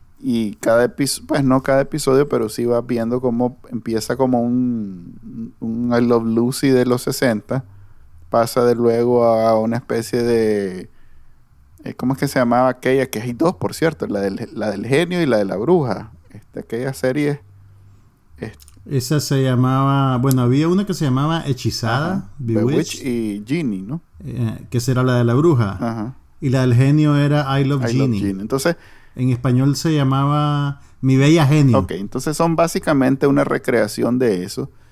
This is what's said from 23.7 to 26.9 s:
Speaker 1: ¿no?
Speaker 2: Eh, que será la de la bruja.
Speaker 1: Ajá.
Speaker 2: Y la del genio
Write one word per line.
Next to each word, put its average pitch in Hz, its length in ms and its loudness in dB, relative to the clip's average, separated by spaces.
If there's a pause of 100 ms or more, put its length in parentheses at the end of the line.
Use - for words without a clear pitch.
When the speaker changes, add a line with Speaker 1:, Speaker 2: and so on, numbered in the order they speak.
Speaker 1:
¿no? 131 180 -8 (240)
Speaker 2:
Eh, 117 440 -6
que 123 120 -2
será 127 240 0
la 127 100 2
de 120 80 2
la 117 120 2
bruja. 120 460 2
Speaker 1:
Ajá. 117 360 -6 (240)
Speaker 2:
Y 147 80 -4
la 131 140 2
del 127 120 4
genio 147 420 4